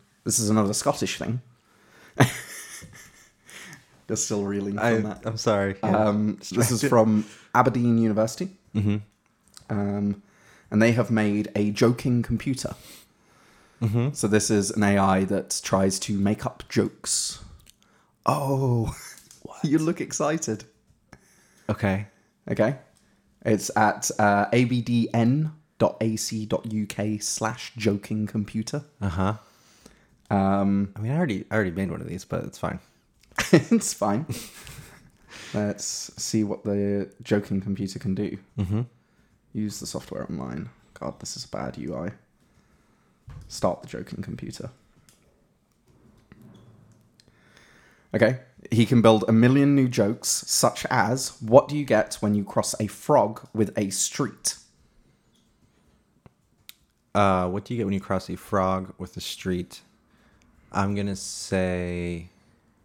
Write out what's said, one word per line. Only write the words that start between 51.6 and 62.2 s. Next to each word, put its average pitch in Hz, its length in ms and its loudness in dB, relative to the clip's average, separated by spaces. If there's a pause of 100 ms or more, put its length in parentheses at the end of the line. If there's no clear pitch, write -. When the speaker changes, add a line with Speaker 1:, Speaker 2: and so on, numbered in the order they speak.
Speaker 1:
do 147 80 -4
you 147 80 -2
get 107 360 2
when 104 140 2
you 101 100 0
cross - 360 -2
a 107 60 0
frog 113 640 0
with 107 240 0
a 98 140 -2
street?" - 640 -4 (2500)
Speaker 2:
Uh, 95 340 4
what 98 160 -6
do 123 100 -8
you 117 40 -2
get 110 60 -2
when 98 100 0
you 95 60 -2
cross - 280 -2
a - 80 -8
frog 95 640 0
with - 180 -12
a 85 40 -10
street? - 600 -6 (920)
I'm 98 220 2
gonna 101 220 -2
say 87 1120 -4 (540)